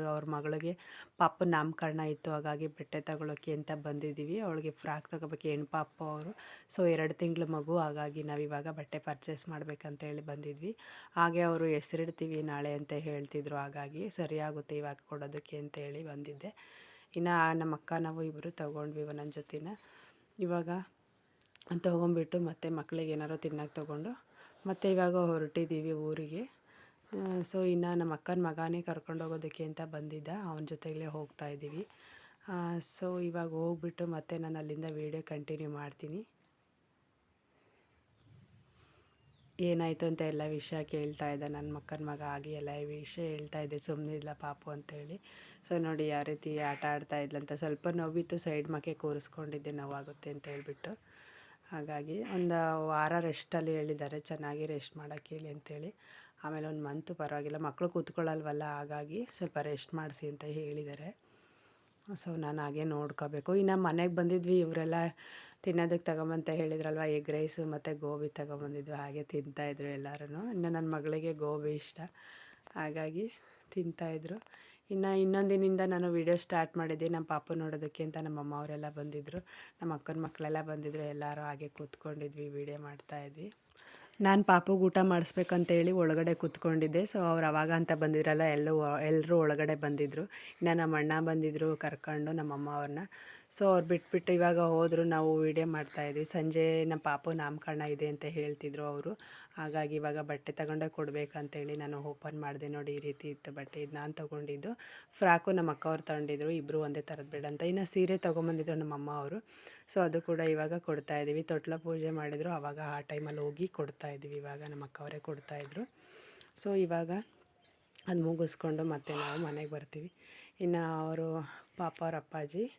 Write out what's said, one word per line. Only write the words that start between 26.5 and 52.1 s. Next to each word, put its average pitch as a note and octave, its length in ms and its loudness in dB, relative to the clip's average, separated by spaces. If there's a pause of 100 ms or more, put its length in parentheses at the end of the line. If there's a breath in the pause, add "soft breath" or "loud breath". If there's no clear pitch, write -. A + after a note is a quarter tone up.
ಆ, F#3+ 260 0
so F#3 300 2
ಇನ್ನು F3 260 2
ನಮ್ಮ E3 180 0
ಅಕ್ಕನ F3+ 320 0
ಮಗನೇ E3 360 -2
ಕರ್ಕೊಂಡು E3 420 -4
ಹೋಗೋದಕ್ಕೆ D#3+ 400 -6
ಅಂತ D#3 180 -6
ಬಂದಿದ್ದ, D3+ 460 -8 (160)
ಅವನ D#3 260 -6
ಜೊತೆಗೇ D#3 360 -8
ಹೋಗ್ತಾ D3+ 420 -8
ಇದ್ದೀವಿ. D3 400 -8 (600 loud breath)
ಆ, F3 300 -2
so F3+ 480 -4
ಇವಾಗ E3+ 240 -2
ಹೋಗ್ಬಿಟ್ಟು E3 580 -2
ಮತ್ತೆ E3 300 -4
ನಾನು D#3+ 220 -4
ಅಲ್ಲಿಂದ D3+ 260 -6
ವಿಡಿಯೋ D3+ 380 -4
ಕಂಟಿನ್ಯೂ D3+ 460 -6
ಮಾಡ್ತೀನಿ. D3 500 -8 (3500 soft breath)
ಏನಾಯ್ತು E3+ 460 2
ಅಂತ D#3+ 160 0
ಎಲ್ಲ D3+ 280 0
ವಿಷಯ D3+ 340 -4
ಕೇಳ್ತಾ D3 480 -4
ಇದ್ದ C#3+ 120 -4
ನನ್ನ D3 320 -6
ಮಕ್ಕನ D3+ 280 -8
ಮಗ, D3 180 -6
ಹಾಗೆ C#3+ 300 -6
ಎಲ್ಲ C#3+ 180 -6 (120)
ಈ D3 40 -6
ವಿಷಯ D3 360 -10
ಹೇಳ್ತಾ D3+ 400 -6
ಇದ್ದೆ, D3 180 -4
"ಸುಮ್ನಿಲ್ಲ D3+ 540 -6
ಪಾಪು" D3 380 -10
ಅಂತೇಳಿ. D3 500 -12 (480 loud breath)
So F3 100 2
ನೋಡಿ D#3 280 2
ಯಾವ D3 160 2
ರೀತಿ D3+ 340 -4
ಆಟ C#3+ 280 0
ಆಡ್ತಾ D3 340 0
ಇದ್ಲಂತ. D3 340 -4
ಸ್ವಲ್ಪ D3 340 -2
ನೋವಿತ್ತು, E3+ 500 0
ಸೈಡ್ D3+ 320 -2
ಮಕ್ಕೆ D#3 240 -4
ಕೂರಿಸ್ಕೊಂಡಿದ್ದೆ, D3 800 -6
ನೋವಾಗುತ್ತೆ C#3+ 580 -8
ಅಂತ C#3+ 180 -10
ಹೇಳ್ಬಿಟ್ಟು. C#3+ 440 -10 (800 loud breath)
ಹಾಗಾಗಿ D3+ 520 -4